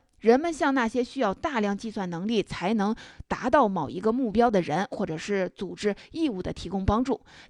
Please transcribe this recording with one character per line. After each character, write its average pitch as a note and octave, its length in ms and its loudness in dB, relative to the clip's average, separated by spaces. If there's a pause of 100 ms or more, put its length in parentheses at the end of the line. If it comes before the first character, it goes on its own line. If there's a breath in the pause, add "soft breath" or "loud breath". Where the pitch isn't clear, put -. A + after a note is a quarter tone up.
(220)
人 A#3 180 8
们 E4+ 120 -2
向 D4+ 220 0
那 B3 140 2
些 B3 160 -2
需 C4+ 160 -6
要 G#3 120 2
大 C#4 280 -4
量 G3+ 180 0
计 A3+ 140 -8
算 F#3 180 -6
能 F3 180 -6
力 A3 140 2
才 F#3 320 -2
能 G#3 220 0 (320 loud breath)
达 - 200 -4
到 C#4 200 6
某 F3 200 -2
一 C3+ 120 -8
个 A3 120 2
目 B3 200 0
标 A#3 180 4
的 G#3 100 4
人 E3+ 300 0
或 G3+ 160 -4
者 D#3+ 100 -6
是 F#3+ 320 -2
组 F3+ 280 -10
织 G3+ 200 -2 (180 loud breath)
义 D#4+ 140 0
务 F#3 140 -4
的 D#3+ 100 -6
提 - 160 -10
供 F#3+ 160 -4
帮 G#3+ 200 4
助， B3 180 -2 (280 loud breath)